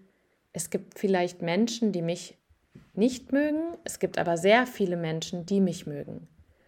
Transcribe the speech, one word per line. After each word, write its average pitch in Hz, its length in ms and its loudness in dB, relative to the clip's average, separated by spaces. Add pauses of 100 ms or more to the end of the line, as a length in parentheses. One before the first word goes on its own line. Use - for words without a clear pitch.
(520)
„Es - 160 -8
gibt - 300 -8
vielleicht 180 420 0
Menschen, 208 520 0
die 175 100 -2
mich 170 340 -4 (560)
nicht 254 400 0
mögen, 302 520 0
es - 140 -10
gibt - 200 -2
aber 170 180 0
sehr 214 300 6
viele 180 320 -2
Menschen, 165 480 -4
die 196 140 2
mich 180 260 0
mögen. - 420 -10 (400)